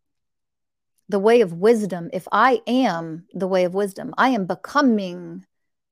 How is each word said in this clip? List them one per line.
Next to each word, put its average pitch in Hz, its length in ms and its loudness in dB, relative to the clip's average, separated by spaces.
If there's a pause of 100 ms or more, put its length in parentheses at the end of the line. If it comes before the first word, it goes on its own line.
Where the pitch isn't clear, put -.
(1080)
The 196 120 -2
way 226 200 6
of 180 140 0
wisdom, 185 580 0
if 180 200 -8
I 233 340 4
am 170 680 -2
the 185 160 -4
way 185 160 2
of 175 100 -2
wisdom, 190 440 -6
I 240 120 2
am 214 140 -2
becoming 185 1000 -2 (460)